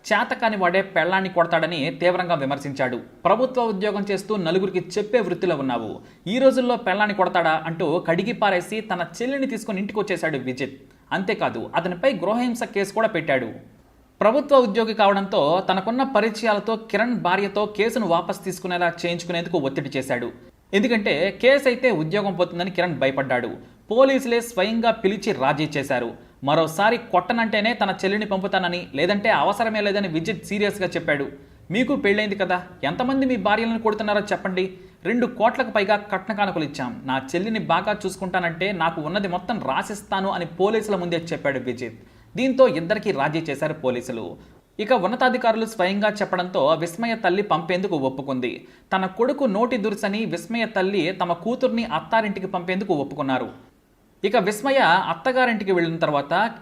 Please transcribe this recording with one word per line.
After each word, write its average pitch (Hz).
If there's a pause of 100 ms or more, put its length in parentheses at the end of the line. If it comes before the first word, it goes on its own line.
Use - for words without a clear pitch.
(140)
చేతకాని 220
వాడే 185
పెళ్ళాన్ని 190
కొడతాడని 165
తీవ్రంగా 175
విమర్శించాడు. 139 (280)
"ప్రభుత్వ 247
ఉద్యోగం 202
చేస్తూ 196
నలుగురికి 185
చెప్పే 208
వృత్తిలో 175
ఉన్నావు, 120 (280)
ఈ 226
రోజుల్లో 254
పెళ్ళాన్ని 208
కొడతాడా?" 170
అంటూ 165
కడిగి 180
పారేసి 196
తన 180 (160)
చెల్లిని 269
తీసుకుని 196
ఇంటికొచ్చేశాడు 190
విజిత్. 127 (300)
అంతేకాదు, 143
అతనిపై 180
గృహహింస 226
కేసు 196
కూడా 220
పెట్టాడు. 151 (720)
ప్రభుత్వ 277
ఉద్యోగి 220
కావడంతో 190
తనకున్న 220
పరిచయాలతో 220
కిరణ్ 226
భార్యతో 190
కేసును 214
వాపస్ 170
తీసుకునేలా 180 (120)
చేయించుకునేందుకు 170
ఒత్తిడి 135
చేశాడు. 123 (420)
ఎందుకంటే 202
కేసు 269
అయితే 247
ఉద్యోగం 185
పోతుందని 175
కిరణ్ 175
భయపడ్డాడు. 131 (420)
పోలీసులే 240
స్వయంగా 226
పిలిచి 214
రాజీ 143
చేశారు. 135 (320)
"మరోసారి 160
కొట్టనంటేనే 233
తన 202 (100)
చెల్లిని 208
పంపుతానని, 185
లేదంటే 196
అవసరమే 208
లేదని" 202
విజిత్ 165
సీరియస్గా 202
చెప్పాడు. 151 (440)
"మీకు 254
పెళ్ళైంది 208
కదా, 180 (200)
ఎంతమంది 254
మీ 254
భార్యలను 226
కొడుతున్నారో 208
చెప్పండి? 185 (320)
రెండు 233
కోట్లకు 226
పైగా 208
కట్న 202
కానుకలు 190
ఇచ్చాం, 123
నా 131 (140)
చెల్లిని 214
బాగా 185
చూసుకుంటానంటే 180
నాకు 165
ఉన్నది 190
మొత్తం 180
రాసిస్తాను" 196
అని 175
పోలీసుల 208
ముందే 175
చెప్పాడు 147
విజిత్. 117 (400)
దీంతో 262
ఇద్దరికీ 185
రాజీ 151
చేశారు 156
పోలీసులు. 117 (420)
ఇక 220
ఉన్నతాధికారులు 233
స్వయంగా 202
చెప్పడంతో 185
విస్మయ 170
తల్లి 190
పంపేందుకు 180
ఒప్పుకుంది. 131 (280)
తన 190
కొడుకు 277
నోటి 233
దురుసని 214
విస్మయ 226
తల్లి 190
తమ 175
కూతుర్ని 233
అత్తారింటికి 190
పంపేందుకు 185
ఒప్పుకున్నారు. 135 (500)
ఇక 220
విస్మయ 214 (320)
అత్తగారింటికి 226
వెళ్ళిన 165
తర్వాత 165 (100)